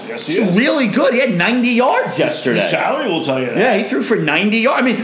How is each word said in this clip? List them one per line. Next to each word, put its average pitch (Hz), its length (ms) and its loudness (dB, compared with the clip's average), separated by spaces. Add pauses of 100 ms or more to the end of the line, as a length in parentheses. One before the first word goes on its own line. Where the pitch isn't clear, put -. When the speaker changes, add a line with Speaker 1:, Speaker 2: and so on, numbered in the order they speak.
Speaker 1:
Yes, 113 180 -8
he 311 60 -4
Speaker 2:
He's 233 160 2
Speaker 1:
is. 175 100 2
Speaker 2:
really 285 280 2
good. 180 260 2
He 233 80 0
had 247 140 0
ninety 226 340 2
yards 254 480 0
Speaker 1:
His - 20 0
Speaker 2:
yesterday. 120 400 0
Speaker 1:
salary 254 500 0
will 165 140 -2
tell 135 160 -2
you 127 60 -2
that. 120 120 -4
Speaker 2:
Yeah, 220 200 2
he 233 80 -2
threw 254 180 -2
for 208 140 0
ninety 170 400 0
yards. 240 240 0
I - 40 0
mean, 240 180 0